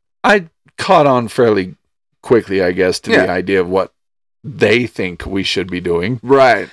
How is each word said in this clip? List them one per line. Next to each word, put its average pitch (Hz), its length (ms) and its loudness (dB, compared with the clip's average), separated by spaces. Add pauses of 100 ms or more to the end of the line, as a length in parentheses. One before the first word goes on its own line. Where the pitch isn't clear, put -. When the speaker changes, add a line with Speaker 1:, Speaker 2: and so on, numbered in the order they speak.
(240)
Speaker 1:
I 202 240 2 (300)
caught 170 300 2
on 123 200 2
fairly 104 480 0 (460)
quickly, 98 420 0
I 90 80 0
guess, 92 300 0
to - 100 -6
Speaker 2:
Yeah. 139 140 2
Speaker 1:
the 92 60 -4
idea 92 280 0
of 87 80 -2
what 92 260 -2 (500)
they 117 440 0
think 90 380 -8
we 95 180 -4
should 92 260 -4
be 90 120 -6
doing. 90 420 -4
Speaker 2:
Right, 123 500 2